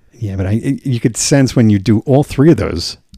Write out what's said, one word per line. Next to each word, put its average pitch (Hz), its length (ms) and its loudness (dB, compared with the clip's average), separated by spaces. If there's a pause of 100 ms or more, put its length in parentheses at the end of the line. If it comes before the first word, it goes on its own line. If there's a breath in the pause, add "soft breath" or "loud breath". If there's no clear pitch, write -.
(140)
Yeah, 98 220 -8
but 95 120 -4
I, 98 40 -2
you 123 480 -4
could - 180 -2
sense 139 380 0
when 113 140 4
you 101 100 2
do 104 220 2
all 143 220 2
three 151 280 2
of 123 60 4
those 85 400 -6 (200)